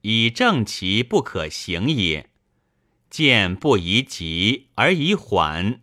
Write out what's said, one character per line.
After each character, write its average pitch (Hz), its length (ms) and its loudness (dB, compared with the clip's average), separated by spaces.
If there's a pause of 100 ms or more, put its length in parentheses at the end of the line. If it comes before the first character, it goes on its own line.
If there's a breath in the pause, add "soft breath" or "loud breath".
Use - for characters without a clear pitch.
以 113 260 2
正 165 340 2
其 101 400 -2
不 147 200 0
可 80 260 -6
行 90 400 -4
也。 87 400 -2 (800)
谏 110 480 2
不 127 220 2
宜 92 240 0
急， 87 720 -4
而 135 180 2
宜 170 220 0
缓 90 680 -2